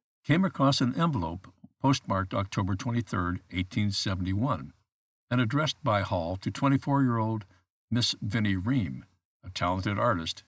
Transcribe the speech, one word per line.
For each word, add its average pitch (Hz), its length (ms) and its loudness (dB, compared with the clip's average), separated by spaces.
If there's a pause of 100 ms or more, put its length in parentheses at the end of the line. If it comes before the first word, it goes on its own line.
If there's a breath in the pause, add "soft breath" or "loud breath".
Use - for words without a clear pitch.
(240)
came 175 220 4
across 139 360 2
an 127 180 2
envelope 95 480 -2 (340)
postmarked 98 540 0
October 98 400 -2
twenty-third, 95 680 -2 (100)
eighteen 95 380 -2
seventy-one, 95 840 -2 (580)
and 123 100 2
addressed 139 420 0
by 107 180 2
Hall 90 340 -2
to 107 160 -6
twenty-four-year-old 131 920 0 (440 soft breath)
Miss 117 320 0
Vinnie 104 360 0
Ream, 90 480 -2 (380)
a 95 60 -16
talented 95 480 -2
artist 104 500 0